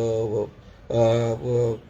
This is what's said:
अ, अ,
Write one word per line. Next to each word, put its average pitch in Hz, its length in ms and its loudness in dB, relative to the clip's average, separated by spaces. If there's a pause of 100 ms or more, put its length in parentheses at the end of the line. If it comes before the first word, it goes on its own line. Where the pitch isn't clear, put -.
(920)
अ, 117 80 0
अ, 117 720 2 (160)